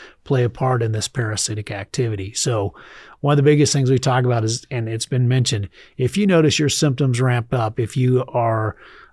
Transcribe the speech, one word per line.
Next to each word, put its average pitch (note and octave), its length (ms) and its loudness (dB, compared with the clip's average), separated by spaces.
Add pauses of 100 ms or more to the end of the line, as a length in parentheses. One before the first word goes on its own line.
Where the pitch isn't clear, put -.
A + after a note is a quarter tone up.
(240)
play C3 180 0
a A#2+ 60 2
part B2+ 340 -2
in A2 100 -2
this G#2+ 160 -4
parasitic G#2+ 640 -6
activity. G#2 640 -6
So G#2+ 420 -2 (460)
one C#3+ 120 0
of D3+ 40 4
the C#3+ 60 4
biggest D3 300 4
things C3 180 2
we C3 80 4
talk B2+ 260 0
about A#2 200 0
is, A2+ 260 -6
and A2+ 180 -6
it's A2 180 -6
been B2 220 0
mentioned, A#2+ 400 0 (300)
if B2+ 180 -2
you G#3 100 2
notice E3 320 4
your D3 120 0
symptoms C3 500 0
ramp B2 320 0
up, A2+ 260 -2
if A2+ 180 -4
you B2+ 320 2
are, A2+ 480 -2 (360)